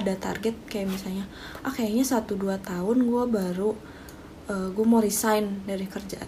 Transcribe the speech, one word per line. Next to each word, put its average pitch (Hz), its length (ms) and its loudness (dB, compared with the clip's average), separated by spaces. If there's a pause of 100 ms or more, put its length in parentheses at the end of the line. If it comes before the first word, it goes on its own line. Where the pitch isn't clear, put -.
ada 190 120 2
target 196 400 -2 (120)
kayak 196 240 -2
misalnya, 190 320 -6 (400)
ah, 269 80 -2
kayaknya 233 320 2
satu 220 320 2
dua 190 200 0
tahun 190 480 2
gue 240 240 4
baru, 190 420 2 (800)
eh, 190 240 -2
gue 208 120 2
mau 226 160 8
resign 208 640 2
dari 190 200 -4
kerja-, 196 440 -8